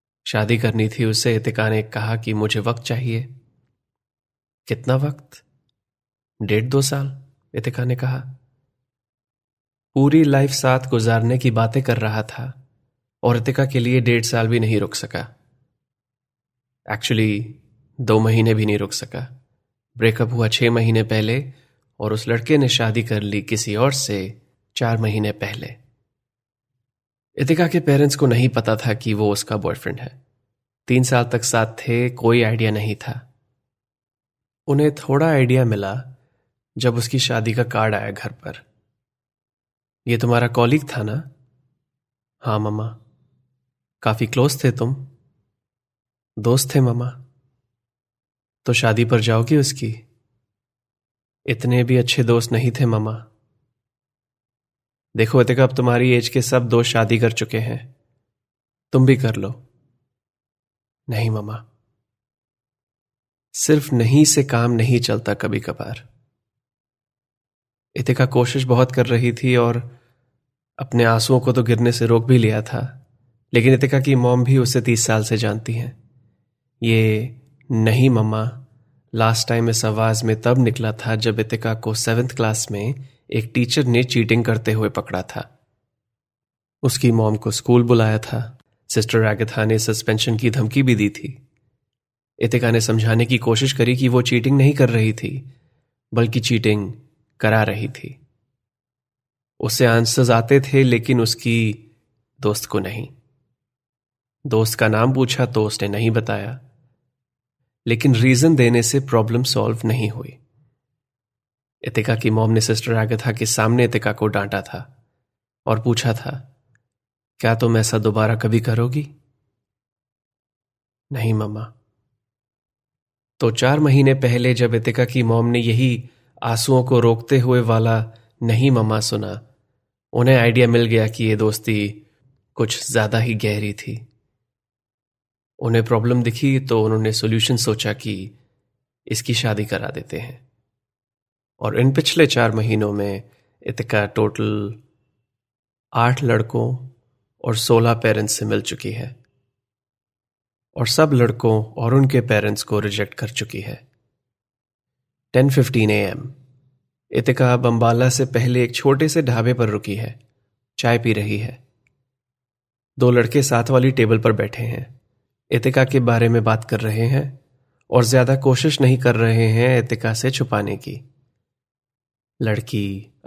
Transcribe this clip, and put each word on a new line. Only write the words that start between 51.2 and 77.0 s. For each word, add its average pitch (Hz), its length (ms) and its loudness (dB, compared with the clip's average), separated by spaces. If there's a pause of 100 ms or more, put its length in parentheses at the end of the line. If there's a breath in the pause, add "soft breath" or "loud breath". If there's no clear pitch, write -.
"इतने 123 380 0
भी 127 140 2
अच्छे 123 260 0
दोस्त 117 280 2
नहीं 117 200 0
थे 131 140 0
मम्मा।" 110 400 -2 (1900)
"देखो 113 240 2
इतिका, 127 220 4
अब 131 120 0
तुम्हारी 123 360 2
एज 120 180 0
के 127 120 0
सब 120 280 0
दोस्त 117 220 2
शादी 113 280 2
कर 113 120 2
चुके 113 280 -6
हैं, 113 360 -8 (960)
तुम 131 140 4
भी 131 120 6
कर 113 180 -2
लो।" 101 320 -10 (1400)
"नहीं 113 200 -2
मम्मा।" 107 360 -8 (1900)
सिर्फ 147 400 0
नहीं 127 320 4
से 147 180 2
काम 120 280 0
नहीं 120 280 2
चलता 110 340 -2
कभी 110 260 -4
कभार। - 500 -10 (1900)
इतिका 127 300 0
कोशिश 127 380 0
बहुत 123 280 2
कर 123 140 0
रही 120 280 0
थी 127 220 0
और 117 440 0 (800 soft breath)
अपने 120 240 0
आंसुओं 113 360 4
को 127 140 0
तो 123 100 2
गिरने 120 280 2
से 117 140 -2
रोक 113 200 2
भी 127 120 6
लिया 107 240 2
था, - 460 -10 (460)
लेकिन 117 200 6
इतिका 135 260 2
की 135 160 2
मॉम 123 280 2
भी 131 140 4
उसे 123 240 2
तीस 113 240 0
साल 110 180 0
से 110 140 -2
जानती 110 360 -4
हैं। 120 280 -10 (840)
ये 110 540 0 (340)